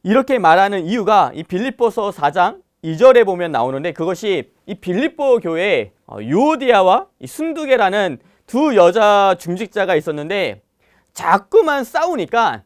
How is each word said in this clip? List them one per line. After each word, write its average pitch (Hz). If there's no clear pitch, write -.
이렇게 247
말하는 185
이유가 196
이 156
빌립보서 220
사 147
장 190
이 160
절에 240
보면 175
나오는데 135
그것이 175
이 196
빌립보 254
교회에, 160
어, 107
유오디아와 196
이 -
순두계라는 233
두 277
여자 202
중직자가 185
있었는데 151
자꾸만 277
싸우니까 226